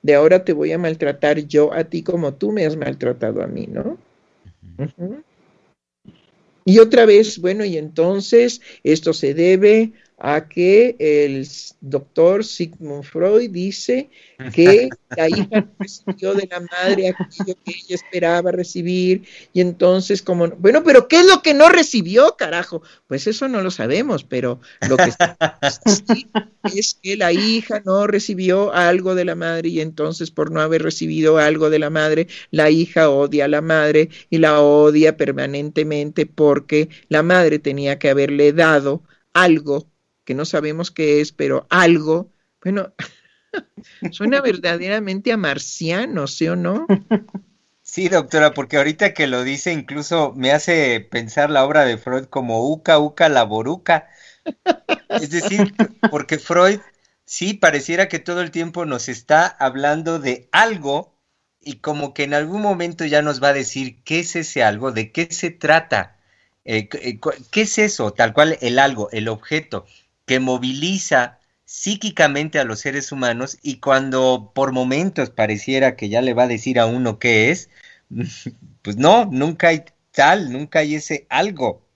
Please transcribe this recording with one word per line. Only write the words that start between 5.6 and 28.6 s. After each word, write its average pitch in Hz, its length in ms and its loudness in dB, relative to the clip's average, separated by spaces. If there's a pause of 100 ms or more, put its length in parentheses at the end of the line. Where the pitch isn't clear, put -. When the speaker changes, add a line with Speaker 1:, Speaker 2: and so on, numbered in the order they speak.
Speaker 1:
Y 196 140 8
otra 226 260 8
vez, 214 340 6
bueno, 190 260 -2
y 175 120 -4
entonces 196 840 0 (220)
esto 156 300 0
se 143 200 -2
debe 202 600 4 (260)
a 156 300 -4
que 208 500 4
el 147 420 2
s-, - 400 -16
doctor 165 640 0
Sigmund 151 580 -10
Freud 202 480 0
dice 196 580 -6 (420)
que 202 440 4 (200)
la 160 140 0
hija 202 320 -2
no 208 60 -8 (120)
recibió 196 560 -8
de 196 160 -4
la 180 100 -10
madre 185 480 -2
aquello 185 460 -8 (100)
que 185 60 -10
ella 175 240 -10
esperaba 175 560 -2
recibir, 180 720 -2 (300)
y 180 80 2
entonces 185 600 2
como, 175 280 -2
bueno, 226 340 4
pero 262 240 6
¿qué 320 140 6
es 370 60 8
lo 381 140 6
que 311 120 2
no 302 160 8
recibió, 262 680 4
carajo? 170 440 -6 (260)
Pues 135 200 -6
eso 220 200 -4
no 233 140 -2
lo 185 100 -4
sabemos, 180 520 -2
pero 123 360 -6 (240)
lo 131 180 2
que 143 100 2 (760)
sí 214 460 0 (320)
es 202 380 -6
que 196 160 -6
la 175 160 0
hija 214 520 -2
no 196 220 0
recibió 196 680 -2